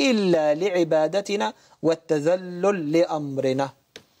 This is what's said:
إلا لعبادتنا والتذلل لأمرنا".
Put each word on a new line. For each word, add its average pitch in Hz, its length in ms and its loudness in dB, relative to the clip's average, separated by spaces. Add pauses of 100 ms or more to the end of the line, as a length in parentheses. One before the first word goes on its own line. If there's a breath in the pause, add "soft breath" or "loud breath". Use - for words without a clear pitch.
إلا 180 540 2
لعبادتنا 180 1000 0 (300 soft breath)
والتذلل 175 1120 0
لأمرنا". 139 800 0 (500 soft breath)